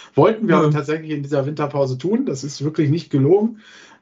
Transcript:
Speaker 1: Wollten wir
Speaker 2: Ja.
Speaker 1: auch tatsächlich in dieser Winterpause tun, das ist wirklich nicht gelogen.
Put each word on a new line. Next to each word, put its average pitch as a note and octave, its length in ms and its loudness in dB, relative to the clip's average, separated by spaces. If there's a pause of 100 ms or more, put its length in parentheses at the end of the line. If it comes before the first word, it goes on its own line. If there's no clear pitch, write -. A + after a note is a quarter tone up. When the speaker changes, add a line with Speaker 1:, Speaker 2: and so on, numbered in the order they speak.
(140)
Speaker 1:
Wollten G#3+ 340 2
wir E3 80 4
Speaker 2:
Ja. D#3 100 4
Speaker 1:
auch D3+ 60 4
tatsächlich D3+ 380 -4
in D3 120 -4
dieser C#3 220 -2
Winterpause C#3 540 -2
tun, A3+ 260 -2
das C#3+ 200 -6
ist C#3+ 200 -8
wirklich D3+ 240 0
nicht E3 220 -2
gelogen. F#3 500 2 (420)